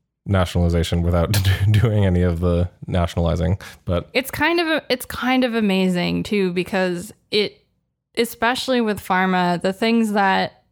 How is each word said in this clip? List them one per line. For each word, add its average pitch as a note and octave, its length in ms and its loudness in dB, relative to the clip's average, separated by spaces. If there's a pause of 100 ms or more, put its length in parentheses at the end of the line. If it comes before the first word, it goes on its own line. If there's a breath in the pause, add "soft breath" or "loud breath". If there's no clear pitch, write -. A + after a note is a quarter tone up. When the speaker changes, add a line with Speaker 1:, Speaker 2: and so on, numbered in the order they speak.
(260)
Speaker 1:
nationalization F2 760 2
without E2+ 340 2 (200)
<laughs> G2 160 2
doing G#2 340 4
any F2+ 160 2
of F2 180 0
the F2 300 0 (180)
nationalizing. F2 720 0 (280 loud breath)
But F2 280 -4
Speaker 2:
It's - 180 -4
kind E4 280 0
of E4+ 80 0
a, D#4+ 220 -2
it's B3+ 160 -4
kind B3+ 380 -2
of A#3 120 -2
amazing F#3 680 0
too, F#3 300 -2
because F#3 580 -4 (200)
it, G3+ 340 -2 (500)
especially A#3+ 640 -2
with G#3+ 180 -2
pharma, F3+ 640 0
the F#3+ 120 0
things A3+ 400 0
that F#3+ 580 0